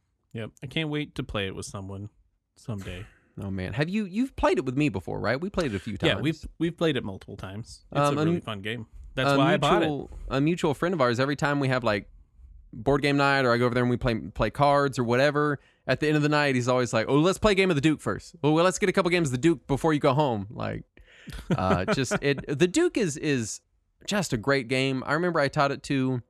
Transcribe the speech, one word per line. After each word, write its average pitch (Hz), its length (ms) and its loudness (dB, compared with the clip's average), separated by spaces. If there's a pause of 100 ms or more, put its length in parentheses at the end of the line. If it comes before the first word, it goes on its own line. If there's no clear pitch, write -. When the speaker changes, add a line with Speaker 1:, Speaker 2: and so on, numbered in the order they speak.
(340)
Speaker 1:
Yep. 113 160 -10 (120)
I 147 40 -10
can't 156 240 -4
wait 147 240 -6
to 147 80 -8
play 104 240 -6
it 95 80 -8
with 98 120 -10
someone 98 440 -12 (460)
someday. 92 500 -10 (340)
Speaker 2:
Oh, 101 100 -6
man. 95 220 -6
Have 143 160 0
you, 208 160 -2
you've 208 320 -6
played 294 220 2
it 143 60 -2
with 127 120 -4
me 147 120 2
before, 104 300 -6
right? 107 220 -2
We 185 100 -6
played 151 220 -2
it 98 40 -2
a 95 40 -6
few 98 180 -8
times. 170 100 0
Speaker 1:
Yeah, 101 120 2
we've, 151 260 -4 (140)
we've 165 160 -2
played 160 200 0
it 104 60 -4
multiple 98 340 -12
times. 98 540 -14
It's 143 100 -2
Speaker 2:
Um, 143 160 2
Speaker 1:
a 151 80 0
really 170 120 2
Speaker 2:
a, - 40 -4
Speaker 1:
fun 104 220 -10
game. 110 240 -6 (300)
That's 135 160 2
Speaker 2:
a 139 40 4
Speaker 1:
why 135 180 4
I - 20 4
bought 147 260 2
it. - 40 0
Speaker 2:
mutual, 143 240 -6 (180)
a 131 120 0
mutual 160 320 0
friend 175 220 -2
of 160 60 0
ours, 120 180 4
every 139 160 0
time 143 240 0
we 139 80 0
have, 127 160 0
like, 104 260 0 (640)
board 135 300 0
game 143 140 2
night 139 280 4
or 120 80 4
I 120 60 4
go 123 80 2
over 117 80 0
there 123 80 2
and 123 80 2
we 120 60 2
play, 120 180 0
play 110 360 -2
cards 143 500 2
or 120 40 0
whatever, 139 540 2 (300)
at 131 100 0
the 151 80 -2
end 151 100 4
of 151 60 4
the 147 60 4
night, 147 260 2
he's 123 140 0
always 127 240 2
like, 113 160 2
"Oh, 135 100 4
let's 175 200 4
play 214 140 4
a - 40 0
game 190 140 4
of 160 60 2
the 135 60 2
Duke 156 180 2
first. - 400 -6
Well, 147 140 4
well, 165 100 4
let's 185 140 0
get 190 100 0
a 180 40 2
couple 180 180 0
games 170 180 2
of 123 40 -4
the 127 60 -2
Duke 156 280 2
before 143 260 0
you 151 80 2
go 139 140 4
home." 123 340 0
Like, 107 360 -8 (720)
uh, 90 280 2
Speaker 1:
<laughs> 214 80 -2
Speaker 2:
just, 135 200 0 (100)
it, 139 340 -2
the 170 120 4
Duke 330 280 0
is, 165 200 -2
is 135 440 -2 (460)
just 196 260 -2
a 131 40 0
great 123 320 0
game. 131 380 0
I 139 80 -2
remember 165 260 0
I 139 80 2
taught 139 240 2
it 139 120 -8
to 131 440 0